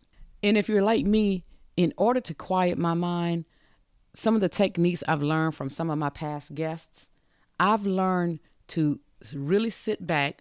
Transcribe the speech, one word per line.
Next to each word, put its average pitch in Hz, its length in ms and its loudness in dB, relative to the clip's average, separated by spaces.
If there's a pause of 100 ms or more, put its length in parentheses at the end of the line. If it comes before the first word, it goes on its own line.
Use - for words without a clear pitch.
(420)
And 208 160 4
if 202 100 0
you're 208 140 4
like 208 240 2
me, 202 400 2 (320)
in 175 180 2
order 240 240 2
to - 140 -10
quiet 180 420 0
my 170 160 0
mind, 170 540 -2 (680)
some 226 200 0
of 220 60 2
the 185 80 0
techniques 175 580 0
I've 160 140 0
learned 160 340 0
from 139 140 -8
some 165 220 -6
of 151 80 -4
my 147 100 -2
past 147 460 -10
guests, 160 560 -10 (500)
I've 208 260 4
learned 185 540 0 (280)
to 151 300 0 (220)
s-, - 140 -18
really 185 340 0
sit 208 380 -6
back. 151 340 -2